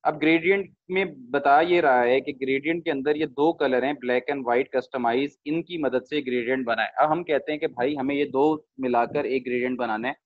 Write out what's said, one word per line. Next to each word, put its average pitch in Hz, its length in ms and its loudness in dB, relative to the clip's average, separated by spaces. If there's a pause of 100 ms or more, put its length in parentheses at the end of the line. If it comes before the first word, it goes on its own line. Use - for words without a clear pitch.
अब 156 160 0
ग्रेडियंट 165 500 2 (220)
में 151 400 -4
बता 139 300 4
ये 175 200 4
रहा 131 200 4
है 123 200 4
कि 143 120 -8
ग्रेडियंट 139 500 -2
के 165 80 -2
अंदर 143 260 0
ये 156 100 -2
दो 143 260 2
कलर 127 320 0
हैं, 147 100 -2
ब्लैक 123 360 -2
and 135 140 -4
white 123 300 2
कस्टमाइज, 127 680 -2
इनकी 165 320 -4
मदद 127 260 -2
से 147 180 -4
ग्रेडियंट 127 440 -2
बना 113 180 0
है। - 80 -4 (100)
अब 151 100 4
हम 170 120 0
कहते 151 280 -2
हैं 151 100 -6
कि 160 60 -2
भाई 139 280 -2
हमें 139 200 -2
ये 143 100 2
दो 143 400 0 (140)
मिलाकर 123 460 0
एक 127 180 -2
ग्रेडियंट 123 340 -2
बनाना 113 300 -4
है 143 80 -6 (100)